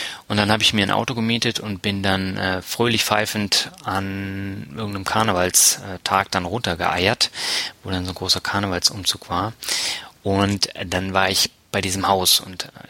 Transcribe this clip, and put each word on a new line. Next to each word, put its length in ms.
Und 120
dann 120
habe 140
ich 80
mir 120
ein 60
Auto 240
gemietet 460
und 200
bin 220
dann, 340
äh, 260
fröhlich 420
pfeifend 680
an 880
irgendeinem 300
Karnevalstag 1300
dann 120
runtergeeiert, 840
wo 60
dann 140
so 60
ein 60
großer 240
Karnevalsumzug 920
war. 220
Und 440
dann 280
war 180
ich 200
bei 100
diesem 280
Haus. 320
Und, 240
äh, 40